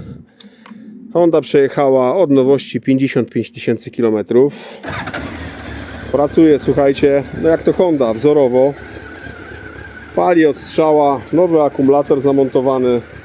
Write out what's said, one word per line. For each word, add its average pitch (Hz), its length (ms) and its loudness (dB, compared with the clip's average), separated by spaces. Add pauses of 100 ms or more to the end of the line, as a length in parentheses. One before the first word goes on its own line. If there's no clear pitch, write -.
(1120)
Honda 165 280 2
przejechała 135 760 2
od 170 140 2
nowości 131 500 2
pięćdziesiąt 131 500 0
pięć 113 220 -6
tysięcy - 380 -6
kilometrów. 117 920 0 (1300)
Pracuje, 147 460 4
słuchajcie, 139 680 2 (180)
no 160 60 0
jak 160 140 0
to 160 100 2
Honda, 143 420 0
wzorowo. 135 600 2 (1400)
Pali 175 300 4
od 139 120 0
strzała, 151 640 0 (120)
nowy 165 300 2
akumulator 139 580 2
zamontowany. 131 800 0 (240)